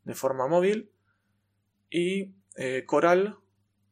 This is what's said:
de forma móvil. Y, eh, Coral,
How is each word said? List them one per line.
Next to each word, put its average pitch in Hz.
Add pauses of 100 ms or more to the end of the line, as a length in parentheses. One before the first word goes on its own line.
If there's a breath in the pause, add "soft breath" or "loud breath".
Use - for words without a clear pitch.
de 117
forma 131
móvil. 185 (960)
Y, 190 (220)
eh, 131
Coral, 180 (540)